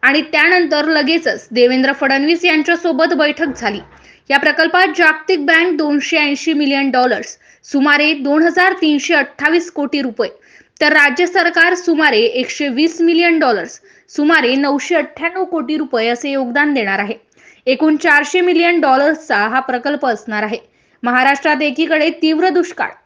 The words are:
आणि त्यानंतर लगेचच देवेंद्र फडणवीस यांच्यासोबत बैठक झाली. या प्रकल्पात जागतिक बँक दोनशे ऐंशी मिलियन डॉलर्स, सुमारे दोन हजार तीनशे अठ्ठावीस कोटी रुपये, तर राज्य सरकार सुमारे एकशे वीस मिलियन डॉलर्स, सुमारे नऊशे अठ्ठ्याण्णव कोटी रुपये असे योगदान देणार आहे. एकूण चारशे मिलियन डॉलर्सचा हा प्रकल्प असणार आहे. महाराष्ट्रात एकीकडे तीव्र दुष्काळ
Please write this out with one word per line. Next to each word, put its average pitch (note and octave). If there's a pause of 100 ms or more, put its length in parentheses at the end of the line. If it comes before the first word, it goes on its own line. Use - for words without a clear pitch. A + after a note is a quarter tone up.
आणि C4+
त्यानंतर D#4
लगेचच D#4
देवेंद्र B3+
फडणवीस C#4+
यांच्यासोबत E4
बैठक D4 (100)
झाली. G#3 (500)
या C4+
प्रकल्पात E4 (100)
जागतिक D#4
बँक E4
दोनशे D4
ऐंशी D4
मिलियन C#4
डॉलर्स, B3 (260)
सुमारे D4
दोन C#4+
हजार F4+
तीनशे D#4
अठ्ठावीस D#4
कोटी C#4+
रुपये, A#3 (520)
तर D4+
राज्य C#4+
सरकार F4
सुमारे D#4
एकशे B3
वीस D4+
मिलियन E4
डॉलर्स, A3+ (360)
सुमारे D4
नऊशे C#4+
अठ्ठ्याण्णव E4+
कोटी D#4
रुपये A#3
असे A#3+
योगदान C#4
देणार G3+
आहे. G#3 (520)
एकूण D#4
चारशे D4+
मिलियन E4+
डॉलर्सचा C#4+
हा G#3+
प्रकल्प C4
असणार G#3+
आहे. G#3+ (460)
महाराष्ट्रात C4+
एकीकडे D#4
तीव्र D#4+
दुष्काळ - (180)